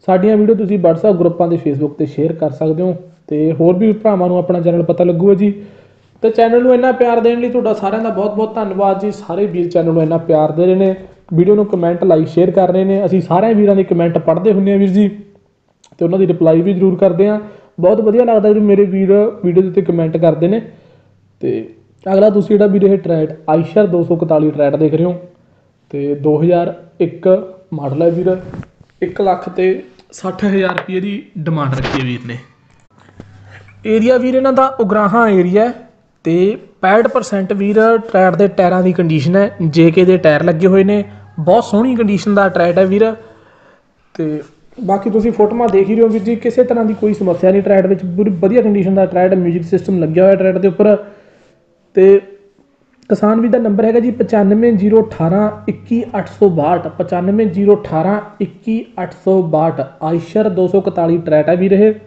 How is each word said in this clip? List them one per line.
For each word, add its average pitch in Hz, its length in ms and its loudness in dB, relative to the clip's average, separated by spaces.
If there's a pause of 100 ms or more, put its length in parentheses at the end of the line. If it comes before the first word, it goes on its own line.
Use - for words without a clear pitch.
ਸਾਡੀਆਂ 196 300 2
ਵੀਡੀਓ 214 180 4
ਤੁਸੀਂ 196 240 -2
WhatsApp 170 400 2
ਗਰੁੱਪਾਂ 170 280 0
'ਤੇ, 170 100 -2
Facebook 147 360 -4
'ਤੇ 156 140 -4
share 156 260 -4
ਕਰ 156 180 -4
ਸਕਦੇ 160 320 -4
ਹੋ, 185 120 -2 (320)
ਤੇ 151 260 -2
ਹੋਰ 165 220 2
ਵੀ 214 180 2
ਭਰਾਵਾਂ 196 340 0
ਨੂੰ 180 100 0
ਆਪਣਾ 175 240 0
channel 170 220 0
ਪਤਾ 170 200 0
ਲੱਗੂਗਾ 175 320 2
ਜੀ। 202 180 0 (720)
ਤੇ 226 60 2
channel 233 340 2
ਨੂੰ 254 100 4
ਇੰਨਾ 254 200 2
ਪਿਆਰ 240 260 0
ਦੇਣ 233 200 0
ਲਈ 240 100 -4
ਤੁਹਾਡਾ 226 240 -2
ਸਾਰਿਆਂ 214 300 -4
ਦਾ 226 60 -4
ਬਹੁਤ 202 260 -4
ਬਹੁਤ 220 200 -4
ਧੰਨਵਾਦ 196 460 -2
ਜੀ। 208 120 -4
ਸਾਰੇ 196 340 -6
ਵੀਰ 170 220 -4
channel 170 240 0
ਨੂੰ 165 100 2
ਇੰਨਾ 160 160 -2
ਪਿਆਰ 156 320 0
ਦੇ 170 140 0
ਰਹੇ 185 100 2
ਨੇ, 190 200 0 (380)
ਵੀਡੀਓ 180 220 4
ਨੂੰ 208 100 2
comment, 175 380 -2
like, 160 240 2
share 180 240 0
ਕਰ 180 200 2
ਰਹੇ 190 140 0
ਨੇ। 196 200 0
ਅਸੀਂ 180 160 0
ਸਾਰਿਆਂ 202 340 0
ਵੀਰਾਂ 202 200 4
ਦੇ 190 100 2
comment 170 320 -2
ਪੜ੍ਹਦੇ 170 360 0
ਹੁੰਦੇ 196 180 0
ਹਾਂ 196 80 2
ਵੀਰ 196 100 2
ਜੀ, 202 180 2 (920)
ਤੇ 170 60 0
ਉਹਨਾਂ 180 140 -2
ਦੀ 190 80 2
reply 165 340 2
ਵੀ 196 120 0
ਜ਼ਰੂਰ 185 240 0
ਕਰਦੇ 190 300 2
ਹਾਂ। 214 120 -2 (400)
ਬਹੁਤ 196 220 2
ਵਧੀਆ 214 240 2
ਲੱਗਦਾ 214 280 2
ਜੀ 214 80 2
ਮੇਰੇ 202 240 2
ਵੀਰ 190 260 -2 (320)
ਵੀਡੀਓ 175 180 2
ਦੇ 190 60 -2
ਉੱਤੇ 185 140 -2
comment 165 360 -2
ਕਰਦੇ 160 300 0
ਨੇ। 220 140 -2 (800)
ਤੇ 131 100 -4 (540)
ਅਗਲਾ 196 240 4
ਤੁਸੀਂ 196 200 0
ਜਿਹੜਾ 208 180 4
ਵੀਰ 190 160 2
ਇਹ 196 140 4
trade, 160 380 -2 (140)
ਆਈਸ਼ਰ 170 380 2
ਦੋ 170 160 0
ਸੌ 170 120 -2
ਇਕਤਾਲੀ 156 360 0
trade 143 240 0
ਦੇਖ 151 180 0
ਰਹੇ 160 120 0
ਹੋ, 175 80 -4 (800)
ਤੇ 143 240 -6
ਦੋ 151 220 0
ਹਜ਼ਾਰ 175 360 0 (260)
ਇੱਕ 170 280 -4 (460)
model 143 280 -6
ਹੈ 170 80 2
ਵੀਰ, 180 260 -2 (680)
ਇੱਕ 180 200 -6
ਲੱਖ 185 280 -2
ਤੇ 185 320 -2 (320)
ਸੱਠ 185 320 -10
ਹਜ਼ਾਰ 190 260 -2
ਰੁਪਏ 185 280 -8
ਦੀ 202 220 -8 (180)
demand 147 360 -4
ਰੱਖੀ 135 240 -6
ਹੈ 131 60 -4
ਵੀਰ 123 220 -8
ਨੇ। 120 100 -12 (1500)
area 226 300 2
ਵੀਰ 254 180 -2
ਇਹਨਾਂ 262 180 2
ਦਾ 262 140 2 (120)
ਉਗਰਾਹਾਂ 214 500 2
ਏਰੀਆ 190 380 2
ਹੈ, 240 60 -6 (520)
ਤੇ 180 320 0 (240)
ਪੈਂਹਠ 214 260 2
ਪਰਸੈਂਟ 196 460 -4
ਵੀਰ 202 280 0 (220)
trade 185 320 0
ਦੇ 202 140 2
ਟਾਇਰਾਂ 180 340 0
ਦੀ 185 100 2
condition 160 420 0
ਹੈ, 202 140 2 (120)
ਜੇ 165 300 4
ਕੇ 180 140 4
ਦੇ 185 120 4
ਟਾਇਰ 156 260 2
ਲੱਗੇ 170 240 0
ਹੋਏ 190 160 4
ਨੇ। 202 200 0 (360)
ਬਹੁਤ 180 240 2
ਸੋਹਣੀ 240 320 0
condition 202 400 0
ਦਾ 196 140 2
trade 175 280 0
ਹੈ 190 80 4
ਵੀਰ। 208 260 2 (1040)
ਤੇ 151 260 -6 (360)
ਬਾਕੀ 196 320 -4
ਤੁਸੀਂ 220 220 0
ਫੋਟੋਆਂ 226 380 -2
ਦੇਖ 190 200 2
ਹੀ 220 60 0
ਰਹੇ 226 80 4
ਹੋ 226 60 4
ਵੀਰ 214 140 -2
ਜੀ, 226 120 -2
ਕਿਸੇ 233 280 0
ਤਰ੍ਹਾਂ 240 220 0
ਦੀ 214 100 -2
ਕੋਈ 208 180 -2
ਸਮੱਸਿਆ 185 380 0
ਨਹੀਂ 196 100 2
thread 190 240 2
ਵਿੱਚ, 190 220 -2
ਪੂਰੀ 196 240 -2 (100)
ਵਧੀਆ 214 200 2
condition 202 340 0
ਦਾ 190 100 2
thread, 180 300 0
music 175 300 -2
system 185 340 -2
ਲੱਗਿਆ 160 240 0
ਹੋਇਆ 196 120 6
thread 185 220 0
ਦੇ 190 100 0
ਉੱਪਰ। 208 280 2 (1000)
ਤੇ 196 240 6 (880)
ਕਿਸਾਨ 214 320 0
ਵੀਰ 233 100 0
ਦਾ 247 80 2
number 214 260 0
ਹੈਗਾ 233 140 2
ਜੀ 233 140 -2
ਪਚਾਨਵੇਂ 214 600 0
ਜ਼ੀਰੋ 208 280 2
ਅਠਾਰਾਂ 208 480 -2 (180)
ਇੱਕੀ 233 360 -4 (140)
ਅੱਠ 185 120 -8
ਸੌ 202 220 2
ਬਾਹਠ, 160 380 -2
ਪਚਾਨਵੇਂ 185 580 -2
ਜ਼ੀਰੋ 202 280 2
ਅਠਾਰਾਂ 196 440 -4 (200)
ਇੱਕੀ 226 440 -6 (200)
ਅੱਠ 175 120 -10
ਸੌ 190 280 0
ਬਾਹਠ। 156 380 -2 (220)
ਆਈਸ਼ਰ 175 460 -2
ਦੋ 185 180 -2
ਸੌ 190 120 0
ਇਕਤਾਲੀ 175 400 -2
thread 151 300 0
ਹੈ 180 60 2
ਵੀਰ 190 160 0
ਇਹ 214 220 4 (140)